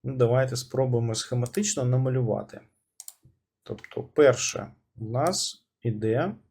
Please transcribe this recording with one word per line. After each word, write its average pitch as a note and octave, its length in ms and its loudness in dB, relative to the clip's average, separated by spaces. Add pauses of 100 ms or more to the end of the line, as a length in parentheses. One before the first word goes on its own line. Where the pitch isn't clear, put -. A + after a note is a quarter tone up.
Ну, C3+ 120 -6
давайте B2+ 400 4
спробуємо A#2+ 580 0
схематично B2 680 -2
намалювати. B2+ 760 0 (1000)
Тобто, - 400 -10
перше, - 720 2 (240)
у A2 80 -10
нас C#3 600 -2 (180)
іде A#2 520 -2 (160)